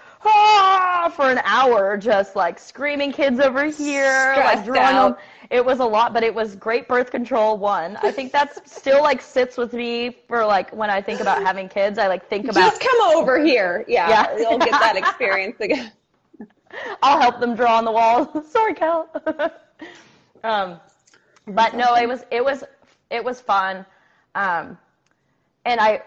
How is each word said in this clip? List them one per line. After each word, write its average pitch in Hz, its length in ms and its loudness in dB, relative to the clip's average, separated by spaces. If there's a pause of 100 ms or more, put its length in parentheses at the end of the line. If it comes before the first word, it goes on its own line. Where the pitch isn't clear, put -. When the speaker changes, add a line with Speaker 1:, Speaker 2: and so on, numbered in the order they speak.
(240)
Speaker 1:
"Ah," 381 920 4
for 269 140 2
an 254 140 0
hour, 208 520 2
just, 202 400 -2
like, 175 220 -2
screaming 285 540 -6
kids 269 280 0
over 277 240 0
here, 277 720 0
like, 277 80 2 (140)
Speaker 2:
Stressed 202 80 -10
Speaker 1:
drawing 262 300 2
Speaker 2:
out. 254 160 4
Speaker 1:
on. 247 40 -10 (340)
It 247 140 2
was 247 160 0
a 254 40 0
lot, 226 280 0
but 220 100 0
it 226 120 0
was 220 220 -6
great 220 320 -4
birth 247 220 0
control, 226 460 -2
one. 190 460 -4
I - 100 0
think 262 200 -10
that's 285 280 -2 (100)
<laughs> - 0 -
still, 277 320 2
like, 285 200 2
sits 254 340 -2
with 240 160 -4
me 240 540 -6
for, 233 180 -2
like, 202 280 0
when 214 180 -4
I 196 100 -2
think 202 200 -6
about 196 220 0
having 190 260 -4
kids, 202 300 -2
I, 214 100 0
like, 185 200 -4
think 208 220 -6
about 208 40 -2 (160)
Speaker 2:
Just - 120 -4
come 440 340 2
over 262 260 2
here. 214 460 0
Yeah, 180 220 0
Speaker 1:
Yeah. 208 280 2
Speaker 2:
you'll 226 200 0
get 277 140 0
that 226 240 2
Speaker 1:
<laughs> 196 80 -4
Speaker 2:
experience 196 560 -2
again. 233 320 -4 (1120)
Speaker 1:
I'll 269 180 4
help 247 200 2
them 240 160 -2
draw 226 220 2
on 226 80 0
the 226 60 -2
wall. 233 520 0
<laughs> - 40 -20
Sorry, 440 260 0
Cal. 320 340 -2 (160)
<laughs> 302 280 -4 (920)
Um, 196 340 -4 (720)
but 220 260 0
no, 240 220 2
it 240 100 2
was, 247 240 -6
it 240 140 -2
was, 269 180 -4 (480)
it 226 140 -6
was 247 160 -8
fun. 190 440 -2 (520)
Um, 175 420 -4 (840)
and 233 160 -2
I, 214 260 0